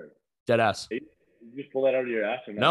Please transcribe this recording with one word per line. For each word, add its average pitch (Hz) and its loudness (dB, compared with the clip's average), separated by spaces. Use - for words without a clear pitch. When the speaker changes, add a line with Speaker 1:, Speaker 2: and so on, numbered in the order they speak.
Speaker 1:
Dead 117 4
ass. 107 0
Speaker 2:
You 117 -4
just 139 -14
pull 135 -2
that 131 4
out 131 0
of 123 -6
your 113 -2
ass 120 -4
or 107 -12
Speaker 1:
No, 104 -8